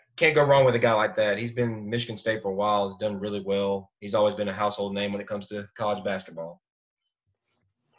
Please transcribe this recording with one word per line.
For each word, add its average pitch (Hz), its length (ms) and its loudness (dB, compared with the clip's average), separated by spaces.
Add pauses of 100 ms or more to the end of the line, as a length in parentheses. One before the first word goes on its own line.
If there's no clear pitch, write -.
(180)
can't 156 180 4
go 147 80 6
wrong 139 220 6
with 123 100 4
a 117 40 0
guy 117 140 4
like 107 220 0
that. 107 240 2
He's 117 120 -4
been 113 380 -4
Michigan 120 260 -4
State 110 280 -2
for 98 80 -2
a - 40 -2
while, 101 320 2
has 95 100 -10
done 104 220 -2
really 104 240 -4
well. 98 460 -2 (120)
He's 101 120 -6
always 104 220 4
been 101 140 -2
a 95 40 -4
household 101 400 -2
name 101 200 -2
when 101 60 -4
it 101 80 -10
comes 101 200 -8
to 101 280 -10
college 104 280 -2
basketball. 87 580 -8 (1400)